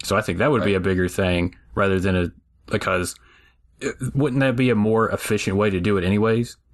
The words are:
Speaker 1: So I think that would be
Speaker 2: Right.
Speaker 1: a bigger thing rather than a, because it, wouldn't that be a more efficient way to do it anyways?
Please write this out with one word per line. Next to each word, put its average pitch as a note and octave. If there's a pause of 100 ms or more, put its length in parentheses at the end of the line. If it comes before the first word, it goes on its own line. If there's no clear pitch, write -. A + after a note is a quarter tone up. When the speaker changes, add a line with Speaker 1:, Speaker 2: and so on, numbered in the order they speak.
Speaker 1:
So G2
I G#2+
think E2+
that C3
would A2+
be G2+
Speaker 2:
Right. F#2+
Speaker 1:
a -
bigger F2+
thing F2+ (200)
rather G2
than F#2
a, F2 (400)
because F#2 (680)
it, C#3 (200)
wouldn't C3+
that C3
be B2+
a A#2
more A2
efficient G#2
way G#2
to F#2
do G2+
it F2
anyways? A2+ (180)